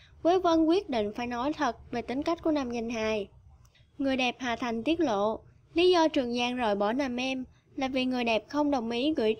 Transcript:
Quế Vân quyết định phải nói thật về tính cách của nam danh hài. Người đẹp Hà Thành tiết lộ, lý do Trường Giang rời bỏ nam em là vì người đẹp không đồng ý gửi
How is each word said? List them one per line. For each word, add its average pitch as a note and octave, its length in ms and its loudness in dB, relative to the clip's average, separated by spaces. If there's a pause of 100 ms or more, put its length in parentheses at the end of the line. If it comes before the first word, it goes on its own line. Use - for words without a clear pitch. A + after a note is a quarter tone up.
(220)
Quế F4 160 4
Vân E4 260 4
quyết F4 260 2
định G#3+ 260 -2
phải A#3+ 100 -4
nói B3 260 -2
thật B3+ 240 -2 (140)
về A#3 120 -4
tính B3+ 200 -6
cách E4+ 200 -2
của E4 80 0
nam C#4 200 0
danh A#3 200 -4
hài. A3 380 -2 (680)
Người C4+ 180 0
đẹp A#3+ 220 0
Hà A#3+ 180 -4
Thành A3+ 280 -4
tiết E4 160 0
lộ, A3 400 0 (340)
lý F4+ 160 4
do E4 180 4
Trường B3+ 260 -2
Giang B3 220 -2
rời A3+ 180 0
bỏ G3+ 180 0
nam B3+ 240 -2
em C4 280 -4 (320)
là C4+ 120 -2
vì C4 160 -2
người B3+ 200 0
đẹp A3 240 0
không D4 220 0
đồng A#3 200 -2
ý C4 260 0
gửi A3 240 2